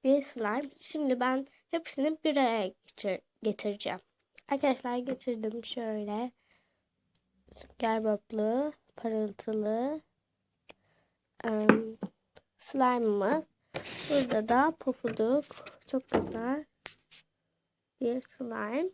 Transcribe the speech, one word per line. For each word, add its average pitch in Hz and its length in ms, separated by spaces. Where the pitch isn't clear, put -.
bir 269 180
slime. 233 420
Şimdi 269 400
ben 262 280
hepsini 311 520
bir 294 140
araya 226 300
geçir-, - 540
getireceğim. 208 560
Arkadaşlar 262 480
getirdim 240 680
şöyle. 220 680
Sünger 220 520
boblu, 220 680
parıltılı, 220 1040
em, 220 540
slime'ımız. 247 880
Burada 240 400
da 277 300
pofuduk. 240 680
Çok 262 240
güzel 254 540
bir 247 200
slime. 233 720